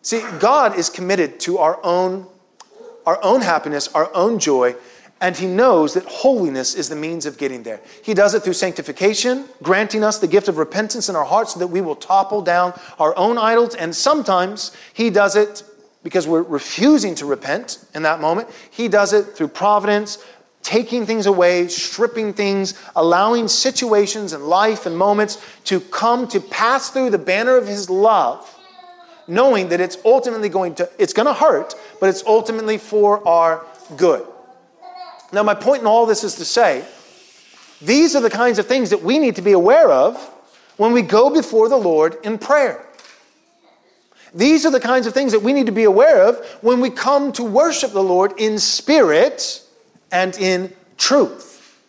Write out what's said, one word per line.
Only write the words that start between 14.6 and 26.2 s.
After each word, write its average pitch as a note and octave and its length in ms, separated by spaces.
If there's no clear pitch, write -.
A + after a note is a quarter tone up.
he A3+ 180
does G3 240
it G#3 300
because E3 240
we're E3 140
refusing F#3 760
to C#3+ 100
repent C#3+ 580
in D3+ 80
that D#3+ 180
moment. E3 280
He A#3 180
does G3+ 240
it G#3 220
through D3+ 140
providence, G#3 720
taking A3+ 440
things A3 200
away, F3+ 420
stripping A3 680
things, G3 440
allowing G3 540
situations G#3 840
and C#3+ 100
life G3+ 400
and E3+ 140
moments G#3 440
to F#3 160
come A#3+ 480